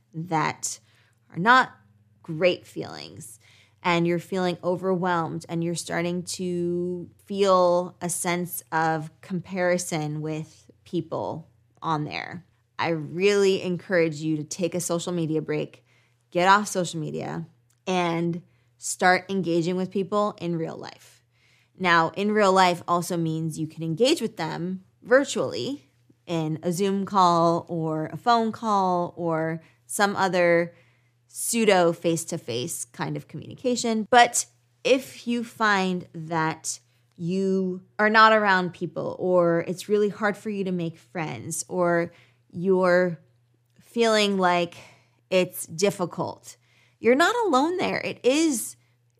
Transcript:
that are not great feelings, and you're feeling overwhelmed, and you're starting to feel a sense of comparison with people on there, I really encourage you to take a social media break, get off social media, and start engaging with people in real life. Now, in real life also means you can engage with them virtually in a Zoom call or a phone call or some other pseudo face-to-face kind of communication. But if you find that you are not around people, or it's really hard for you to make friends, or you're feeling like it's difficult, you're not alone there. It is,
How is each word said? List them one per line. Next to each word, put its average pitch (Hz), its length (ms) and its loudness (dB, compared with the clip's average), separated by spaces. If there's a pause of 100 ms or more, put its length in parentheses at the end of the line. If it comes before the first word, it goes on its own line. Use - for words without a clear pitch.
(140)
that 160 680 -4 (520)
are - 80 -10
not 240 320 4 (500)
great 165 460 -2
feelings, - 720 -14 (420)
and 170 240 2
you're 170 140 0
feeling 180 420 -4
overwhelmed, 175 880 -2
and 170 160 -4
you're 170 120 -4
starting 170 480 -6
to 175 840 -6 (160)
feel 180 760 2
a 175 80 -4
sense 175 540 -4 (100)
of 160 360 -2 (120)
comparison 180 1000 -4
with 156 500 -10 (140)
people 160 640 -6 (340)
on 156 220 -2
there, 147 400 -10 (380)
I 151 100 -2
really 190 680 2
encourage 165 600 0
you 156 160 -2
to 151 80 -4
take 170 280 -4
a 180 60 -2
social 170 320 -4
media 156 300 -2
break, 151 420 -6 (480)
get 175 160 4
off 202 220 6
social 170 280 -2
media, 151 480 -6 (400)
and 170 560 0 (360)
start - 520 2
engaging 175 460 0
with 185 160 -4
people 208 480 -2
in 175 180 -4
real 160 200 -6
life. - 440 -18 (560)
Now, 170 380 4
in 208 160 -2
real 208 220 4
life 180 340 4
also 175 300 -2
means 160 420 -4
you 156 80 -4
can 156 160 -12
engage 226 380 2
with - 160 -6
them 170 480 -6 (180)
virtually 190 840 0 (360)
in 160 380 -4
a 180 80 -2
Zoom 196 340 -2
call 170 600 4
or 160 460 -4
a - 40 -10
phone 226 360 2
call 190 640 -2
or 160 440 -4 (240)
some 202 300 0
other 175 580 2 (540)
pseudo 196 640 4
face-to-face 165 920 -4
kind 151 320 -8
of 143 100 -14
communication. 226 840 -4
But 240 360 6 (400)
if 254 420 0
you 240 160 -2
find 190 720 0
that 160 640 -4 (380)
you 185 640 -2 (180)
are 214 100 2
not 220 220 8
around 190 420 2
people, 151 460 -8
or 175 480 2
it's 180 220 -8
really 208 180 2
hard 202 300 -2
for - 120 -12
you 202 140 -4
to 185 80 -6
make 165 240 -4
friends, 156 720 -10
or 170 460 0 (380)
you're 180 680 2 (600)
feeling 214 600 2
like 175 360 0 (540)
it's 180 380 0
difficult, 170 880 -4 (420)
you're 226 140 4
not 349 220 2 (100)
alone 320 320 2
there. 190 240 -4
It - 220 -8
is, 285 520 0 (440)